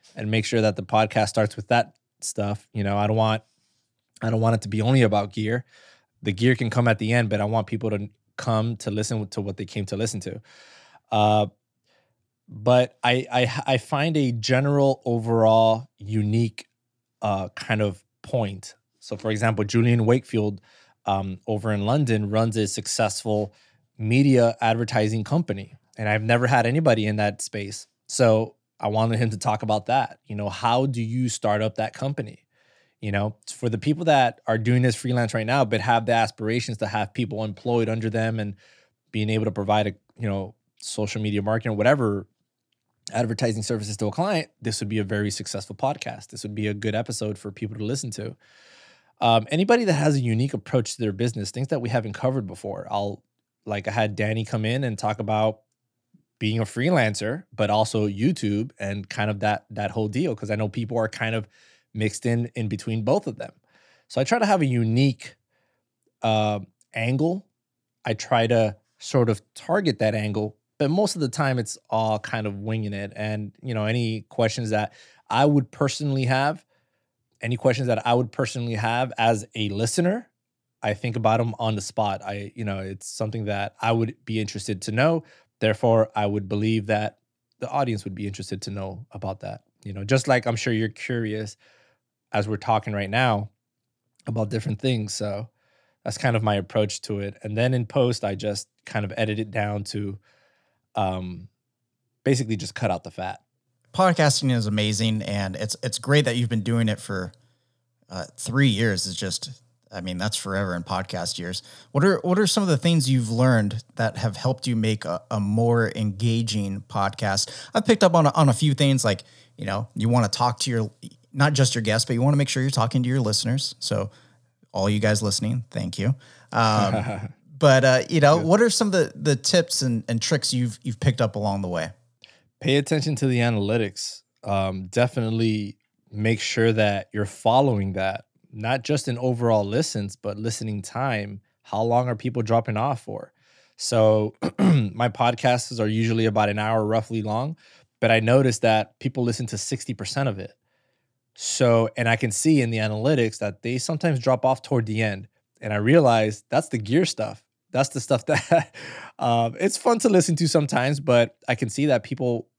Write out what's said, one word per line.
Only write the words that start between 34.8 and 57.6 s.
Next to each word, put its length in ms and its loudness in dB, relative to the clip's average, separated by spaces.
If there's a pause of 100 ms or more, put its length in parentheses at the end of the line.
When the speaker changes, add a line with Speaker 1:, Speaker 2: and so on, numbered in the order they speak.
Speaker 1:
this 120 2
freelance 380 0
right 120 -2
now, 200 2
but 160 0
have 240 2
the 80 2
aspirations 640 0
to 100 -2
have 260 -4
people 300 -4
employed 460 0
under 200 -2
them 300 0
and 160 -6 (560)
being 180 -2
able 160 0
to 60 0
provide 360 2
a, 60 -2 (240)
you 120 -6
know, 260 -6 (240)
social 420 -6
media 200 -2
marketing 320 0
or 20 -4
whatever 520 2 (840)
advertising 500 -2
services 340 -4
to 100 -2
a 40 -2
client, 380 -2 (120)
this 200 -4
would 80 -6
be 80 -2
a 60 0
very 280 -2
successful 440 -10
podcast. 520 -6
This 160 -14
would 120 -10
be 120 -2
a 60 -2
good 220 -4
episode 420 -6
for 140 -12
people 260 -10
to 60 -8
listen 280 -6
to. 240 -10 (840)
Um, 280 4
anybody 360 4
that 80 4
has 220 2
a 40 2
unique 340 0
approach 420 -2
to 60 -10
their 120 0
business, 380 -4
things 180 -6
that 100 -2
we 100 -4
haven't 240 -2
covered 320 -2
before. 460 -10
I'll, 320 -4 (420)
like, 220 -6
I 40 -2
had 240 0
Danny 300 -2
come 200 -4
in 180 -2
and 140 -4
talk 220 -4
about 420 0 (800)
being 200 0
a 60 0
freelancer, 800 0 (100)
but 140 0